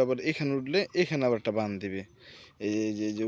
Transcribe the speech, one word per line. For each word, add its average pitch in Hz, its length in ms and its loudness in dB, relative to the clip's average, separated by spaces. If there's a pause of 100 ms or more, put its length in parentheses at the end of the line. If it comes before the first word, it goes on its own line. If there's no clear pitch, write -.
আবার 127 140 2 (120)
এখানে 147 280 0
উঠলে 143 220 0 (220)
এখানে 156 260 0
আবার 117 120 4
একটা 107 180 0
বান 107 120 0 (120)
দিবে। 98 200 -4 (600)
এই 104 80 0
যে, 107 160 0
এই 107 100 -2
যে, 107 120 -2
এই 107 80 -4
যে 110 100 -2